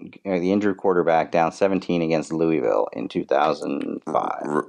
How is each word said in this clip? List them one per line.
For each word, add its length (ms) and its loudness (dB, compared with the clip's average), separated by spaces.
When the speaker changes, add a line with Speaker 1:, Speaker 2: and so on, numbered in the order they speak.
Speaker 1:
uh, 360 -6
the 120 0
injured 280 2
quarterback 520 2
down 220 2
seventeen 500 0
against 300 0
Louisville 600 2
in 160 -8
two 160 -4
thousand 840 -2
five. 360 -4
Speaker 2:
R-, 260 -2